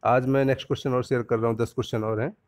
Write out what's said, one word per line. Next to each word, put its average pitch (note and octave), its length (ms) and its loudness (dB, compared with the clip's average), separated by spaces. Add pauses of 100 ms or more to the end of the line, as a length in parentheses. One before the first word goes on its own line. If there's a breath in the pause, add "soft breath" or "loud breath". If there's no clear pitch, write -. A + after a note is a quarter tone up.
आज B2+ 220 4
मैं C3+ 180 2
नेक्स्ट C3 220 0
क्वेश्चन C#3 260 -4
और B2 120 0
शेयर B2 180 0
कर A2+ 160 0
रहा A#2 120 0
हूँ, A2 80 -2
दस A2+ 140 -2
क्वेश्चन A2 320 -4
और A2 160 -2
हैं D#3 160 -6 (120)